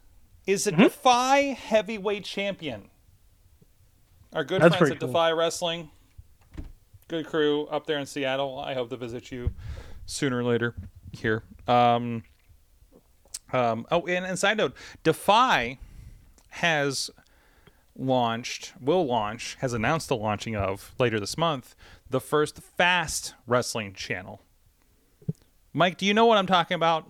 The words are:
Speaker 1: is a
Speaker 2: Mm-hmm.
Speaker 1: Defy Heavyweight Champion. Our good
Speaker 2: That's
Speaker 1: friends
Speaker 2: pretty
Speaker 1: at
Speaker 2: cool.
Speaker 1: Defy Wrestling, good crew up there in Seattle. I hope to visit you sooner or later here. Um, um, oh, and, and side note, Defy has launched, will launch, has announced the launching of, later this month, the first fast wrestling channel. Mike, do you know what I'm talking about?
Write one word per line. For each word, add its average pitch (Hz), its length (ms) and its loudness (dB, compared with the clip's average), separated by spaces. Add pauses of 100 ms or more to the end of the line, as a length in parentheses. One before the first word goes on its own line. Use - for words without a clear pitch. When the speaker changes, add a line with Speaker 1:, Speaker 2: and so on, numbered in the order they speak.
(460)
Speaker 1:
is 196 200 -2
a 208 60 0
Speaker 2:
Mm-hmm. 170 120 6
Speaker 1:
Defy 254 540 4 (140)
Heavyweight 208 720 -2
Champion. 165 640 -6 (1400)
Our 160 100 -2
good 160 200 0
Speaker 2:
That's 170 120 8
Speaker 1:
friends 165 140 4
Speaker 2:
pretty 131 60 -2
Speaker 1:
at - 60 -10
Speaker 2:
cool. 160 80 -4
Speaker 1:
Defy 165 240 2
Wrestling, 165 580 -4 (1200)
good 165 180 -6
crew 147 400 2
up 147 200 -4
there 151 120 -2
in 139 80 -6
Seattle. 135 520 -2
I 143 140 -8
hope 127 160 -4
to 127 80 -8
visit 117 340 -10
you 120 200 -6 (560)
sooner 131 320 -2
or 120 40 -2
later 120 320 0 (380)
here. 110 320 -2 (240)
Um, 120 560 2 (1300)
um, 117 400 0
oh, 170 160 2
and, 180 180 -2
and 185 100 -6
side 202 200 0
note, 165 180 0 (300)
Defy 156 720 2 (720)
has 143 600 -2 (840)
launched, 123 840 -2
will 160 260 2
launch, 113 540 -4
has 123 120 -2
announced 120 360 0
the 139 80 0
launching 107 400 -4
of, 98 420 -4
later 113 220 2
this 101 180 -6
month, 156 380 -4 (320)
the 131 120 -2
first 151 400 0
fast - 760 0 (120)
wrestling 113 460 -2
channel. 101 500 -10 (1300)
Mike, 165 240 0
do - 80 -4
you 202 80 4
know 226 140 6
what 226 120 6
I'm 190 100 2
talking 180 260 2
about? 165 360 0